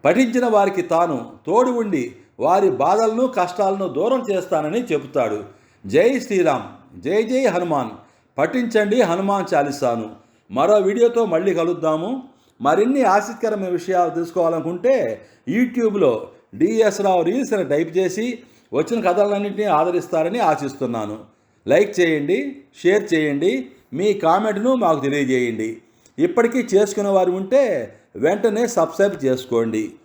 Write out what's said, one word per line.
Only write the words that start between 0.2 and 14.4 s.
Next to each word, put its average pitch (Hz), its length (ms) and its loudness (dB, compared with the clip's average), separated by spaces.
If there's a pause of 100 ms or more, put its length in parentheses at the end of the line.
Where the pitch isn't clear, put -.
వారికి 196 360 2
తాను 160 500 0 (160)
తోడు 240 220 2
ఉండి 196 460 -2 (240)
వారి 185 300 2
బాధలను, 214 580 0
కష్టాలను 196 600 -2
దూరం 214 440 -2
చేస్తానని 180 520 -2
చెబుతాడు. 131 600 -4 (420)
జై 190 340 4
శ్రీరామ్, 139 800 -2
జై 190 220 0
జై 254 220 0
హనుమాన్. 170 440 0 (480)
పఠించండి 220 640 2
హనుమాన్ 190 520 0
చాలీసాను. 135 560 -2 (420)
మరో 151 240 2
వీడియోతో 226 500 2
మళ్ళీ 185 280 0
కలుద్దాము. 165 720 -2 (380)
మరిన్ని 214 420 2
ఆసక్తికరమైన 208 680 0
విషయాలు 180 400 0
తెలుసుకోవాలనుకుంటే 170 1120 -2 (280)